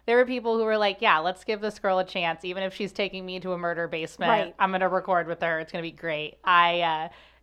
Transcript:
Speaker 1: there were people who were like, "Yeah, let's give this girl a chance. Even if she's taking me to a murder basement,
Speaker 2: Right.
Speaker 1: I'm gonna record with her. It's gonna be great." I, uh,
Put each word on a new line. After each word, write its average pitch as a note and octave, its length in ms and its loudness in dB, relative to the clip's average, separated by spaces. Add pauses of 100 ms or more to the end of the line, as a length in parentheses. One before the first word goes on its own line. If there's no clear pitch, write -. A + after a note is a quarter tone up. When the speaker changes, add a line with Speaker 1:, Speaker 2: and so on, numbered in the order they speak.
Speaker 1:
there A#3 100 4
were B3+ 80 6
people A#3 320 -2
who A3+ 60 0
were A3 160 0
like, G3+ 200 0
"Yeah, F#3+ 200 6
let's F3 240 -4
give G#3+ 180 -4
this G#3 160 -6
girl F#3+ 220 0
a F#3 40 2
chance. E3+ 400 -4
Even F#3 200 -6
if F#3+ 100 -4
she's G3+ 180 -6
taking F#3+ 320 -6
me F#3 160 -10
to F3+ 140 -6
a F3 60 -6
murder E3+ 280 -2
basement, E3 440 -4
Speaker 2:
Right. G3+ 260 0
Speaker 1:
I'm F#3+ 140 2
gonna F#3 180 0
record F3+ 380 0
with E3+ 160 -6
her. E3 160 0
It's D#3+ 120 -10
gonna E3+ 120 -8
be E3 80 -8
great." D#3 520 -8
I, F3 380 6
uh, D#3+ 280 -2 (340)